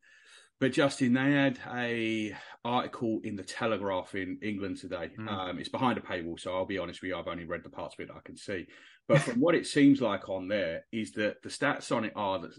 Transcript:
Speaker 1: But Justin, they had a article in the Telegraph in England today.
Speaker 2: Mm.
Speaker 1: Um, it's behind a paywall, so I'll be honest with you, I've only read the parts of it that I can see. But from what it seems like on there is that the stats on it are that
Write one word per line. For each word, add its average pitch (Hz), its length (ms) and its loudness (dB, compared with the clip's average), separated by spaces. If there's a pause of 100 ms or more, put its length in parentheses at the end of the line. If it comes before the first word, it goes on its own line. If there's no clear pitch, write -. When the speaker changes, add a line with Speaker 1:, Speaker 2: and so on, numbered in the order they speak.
(600)
Speaker 1:
But 131 120 4
Justin, 139 420 4
they 135 180 4
had 139 260 4 (140)
a 113 640 -2 (280)
article 120 600 0
in 104 120 -6
the 98 60 -8
Telegraph 98 720 -2
in 92 280 -4
England 98 360 -4
today. 87 400 -8
Speaker 2:
Mm. 110 100 -8
Speaker 1:
Um, 92 300 -4
it's - 120 -8
behind 117 260 2
a - 60 -6
paywall, 85 360 -6
so 92 160 -6
I'll 92 120 0
be 98 120 -4
honest 85 220 -6
with 92 80 -6
you, 90 80 -2
I've 85 120 -6
only 85 180 -8
read 85 180 -6
the - 60 -18
parts - 240 -10
of - 60 -14
it 78 80 -10
that - 100 -16
I - 40 -18
can 87 140 -16
see. 92 300 -6 (400)
But - 160 8
from 120 180 0
what 165 140 6
it - 120 2
seems 139 360 8
like 101 260 0
on 92 200 -4
there 87 440 0
is 110 200 -4
that 107 300 -2
the 107 60 -12
stats - 460 -2
on 110 100 0
it 104 100 -6
are 95 260 -2
that 85 180 -10